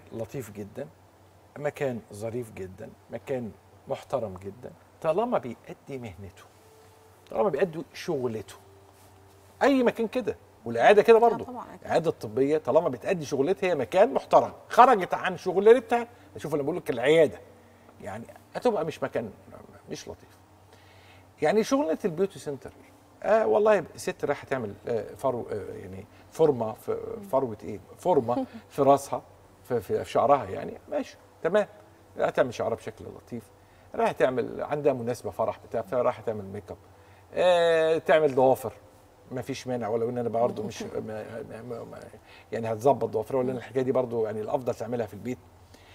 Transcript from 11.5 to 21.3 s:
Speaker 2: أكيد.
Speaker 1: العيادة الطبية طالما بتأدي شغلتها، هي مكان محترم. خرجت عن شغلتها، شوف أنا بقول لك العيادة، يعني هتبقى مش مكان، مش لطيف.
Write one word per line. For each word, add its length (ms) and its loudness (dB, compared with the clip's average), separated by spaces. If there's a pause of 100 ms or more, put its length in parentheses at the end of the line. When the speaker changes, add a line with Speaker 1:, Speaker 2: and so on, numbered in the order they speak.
Speaker 2:
أكيد. 160 -20
Speaker 1:
العيادة 260 0
الطبية 480 0
طالما 300 2
بتأدي 360 -4
شغلتها، 460 0
هي 40 2
مكان 400 2
محترم. 380 4 (160)
خرجت 460 6
عن 220 -4
شغلتها، 720 4 (280)
شوف 180 -8
أنا 80 0
بقول 140 -2
لك 140 -8
العيادة، 480 4 (640)
يعني 220 -12 (300)
هتبقى 300 0
مش 180 -8
مكان، 280 -4 (600)
مش 180 -14
لطيف. 300 -18 (1040)